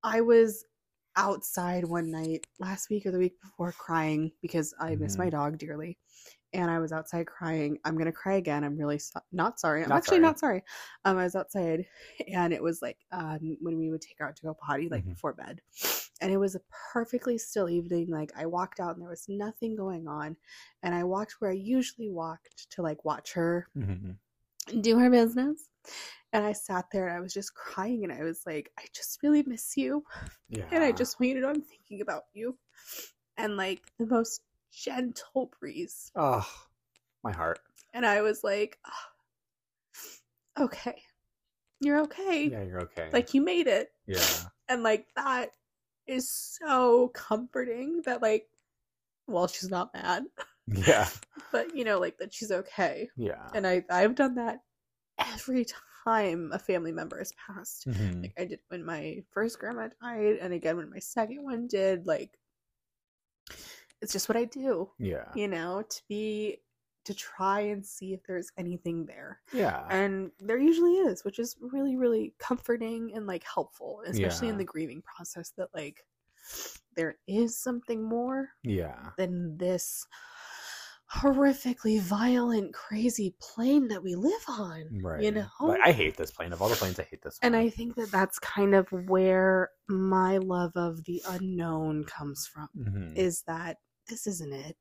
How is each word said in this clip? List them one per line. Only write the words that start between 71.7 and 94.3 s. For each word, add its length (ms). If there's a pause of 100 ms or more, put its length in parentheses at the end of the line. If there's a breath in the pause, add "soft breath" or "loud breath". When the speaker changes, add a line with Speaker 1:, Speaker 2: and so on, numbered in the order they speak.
Speaker 1:
really 420
comforting 760
and, 120
like, 180
helpful, 640
especially 420
in 60
Speaker 2:
Yeah. 40
Speaker 1:
the 60
grieving 380
process, 540
that, 180
like, 300 (920 loud breath)
there 200 (100)
is 320
something 440
more 480 (120)
Speaker 2:
Yeah. 540
Speaker 1:
than 420
this 480 (1080 loud breath)
horrifically 880
violent, 720
crazy 680
plane 500
that 140
we 120
live 340
on, 420
you 160
Speaker 2:
Right. 280
Speaker 1:
know? 140 (120)
Speaker 2:
Like, 240
I 80
hate 240
this 140
plane. 220
Of 100
all 80
the 60
planes, 220
I 40
hate 200
this 200
Speaker 1:
And 120
Speaker 2:
one. 100
Speaker 1:
I 60
think 260
that 140
that's 280
kind 360
of 180
where 800 (180)
my 500
love 360
of 300
the 240
unknown 760
comes 420
from, 220 (100)
Speaker 2:
Mm-hmm. 380
Speaker 1:
is 260
that 360 (300)
this 180
isn't 260